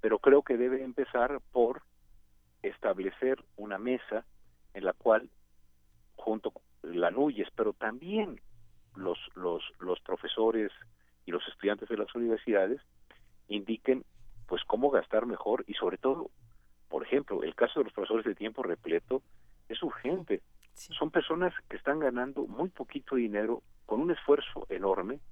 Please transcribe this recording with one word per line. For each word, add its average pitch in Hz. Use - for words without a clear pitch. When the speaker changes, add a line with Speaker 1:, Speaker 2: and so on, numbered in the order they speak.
Speaker 1:
Pero 110
creo 139
que 127
debe 127
empezar 127
por 123
establecer 98
una 104
mesa 117
en 95
la 92
cual, 113
junto 110
con -
la 87
nuyes, 117
pero 107
también 160
los, 92
los, 87
los 90
profesores 110
y 87
los 87
estudiantes 101
de 113
las 104
universidades 113
indiquen, 110
pues, -
cómo 131
gastar 110
mejor 107
y, 104
sobre 92
todo, 151
por 76
ejemplo, 127
el 104
caso 120
de 127
los 107
profesores 107
de 107
tiempo 110
repleto 87
es -
urgente. 151
Speaker 2:
Sí. -
Speaker 1:
Son 156
personas 175
que -
están 143
ganando 135
muy 147
poquito -
dinero 110
con 110
un 170
esfuerzo -
enorme 95